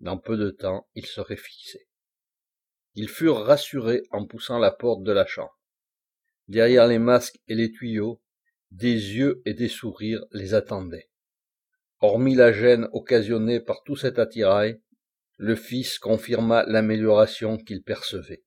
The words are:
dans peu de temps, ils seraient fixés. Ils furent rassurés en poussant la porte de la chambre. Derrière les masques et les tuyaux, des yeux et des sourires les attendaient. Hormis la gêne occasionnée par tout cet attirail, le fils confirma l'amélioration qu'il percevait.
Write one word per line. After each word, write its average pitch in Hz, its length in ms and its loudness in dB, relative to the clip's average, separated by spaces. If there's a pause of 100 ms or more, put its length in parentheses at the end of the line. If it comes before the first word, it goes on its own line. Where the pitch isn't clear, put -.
dans 87 180 -8
peu 113 180 -6
de 104 140 -2
temps, 95 440 -8
ils 113 120 -14
seraient 101 300 -12
fixés. - 520 -20 (1040)
Ils 104 140 -10
furent 143 360 0
rassurés 123 680 0
en 107 160 -6
poussant 120 320 -8
la 107 120 4
porte 110 320 -4
de 104 100 -2
la 95 140 2
chambre. - 320 -12 (880)
Derrière 117 400 6
les 117 120 2
masques 120 400 2 (100)
et 110 60 -6
les 113 160 -2
tuyaux, 113 500 -8 (500)
des 113 220 -2
yeux 110 520 -2
et 107 100 -4
des 113 140 -4
sourires 107 640 -8
les 98 220 -4
attendaient. 95 540 -4 (920)
Hormis 123 340 4
la 123 180 8
gêne 117 400 2
occasionnée 113 680 0
par - 220 -8
tout 143 140 -8
cet 131 220 -4
attirail, 110 640 0 (560)
le 107 200 -2
fils - 420 -8
confirma 113 680 0
l'amélioration 110 920 2
qu'il 98 240 -12
percevait. - 640 -10